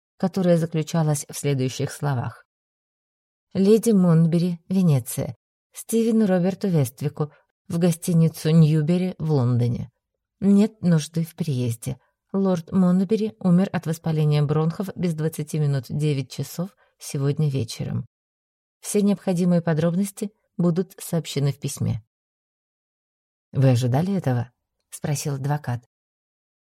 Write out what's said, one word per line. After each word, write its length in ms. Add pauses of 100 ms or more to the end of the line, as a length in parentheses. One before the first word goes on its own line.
(240)
которая 340
заключалась 720
в 80
следующих 540
словах. 540 (1080)
«Леди 380
Монтбери, 680 (100)
Венеция. 680 (380)
Стивену 540
Роберту 400
Вествику. 640 (340)
В 100
гостиницу 760
Ньюбери 640
в 140
Лондоне. 600 (480)
Нет 420
нужды 440
в 100
приезде. 600 (340)
Лорд 400
Монтбери 680
умер 340
от 120
воспаления 560
бронхов 540
без 180
двадцати 460
минут 300
девять 420
часов 380 (280)
сегодня 520
вечером. 560 (760)
Все 220
необходимые 600
подробности 720 (240)
будут 440
сообщены 520
в 80
письме». 420 (1500)
«Вы 200
ожидали 440
этого?» 360 (380)
спросил 460
адвокат. 480 (840)